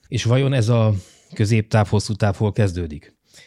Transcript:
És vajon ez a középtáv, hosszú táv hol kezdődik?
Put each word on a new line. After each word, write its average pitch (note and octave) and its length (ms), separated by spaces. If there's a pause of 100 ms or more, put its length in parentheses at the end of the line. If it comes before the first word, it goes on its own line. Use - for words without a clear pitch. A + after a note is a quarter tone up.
És - 160
vajon C3 300
ez A2+ 160
a A2+ 240 (400)
középtáv, G#2+ 540
hosszú G#2 260
táv G2+ 220
hol G#2+ 160
kezdődik? F2 680 (280)